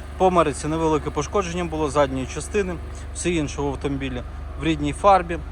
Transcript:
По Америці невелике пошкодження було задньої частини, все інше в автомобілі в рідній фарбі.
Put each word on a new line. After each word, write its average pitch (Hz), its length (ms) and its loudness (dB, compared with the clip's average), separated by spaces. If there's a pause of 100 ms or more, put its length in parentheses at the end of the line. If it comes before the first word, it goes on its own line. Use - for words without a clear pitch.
(180)
По 190 80 6
Америці 160 420 4
невелике 156 420 2
пошкодження 175 540 -2
було 156 260 -2
задньої 131 360 2
частини, 180 480 -2 (400)
все - 160 -2
інше 127 320 -2
в 143 40 0
автомобілі 135 560 -4 (380)
в 135 40 -4
рідній 147 280 0
фарбі. 180 460 4 (140)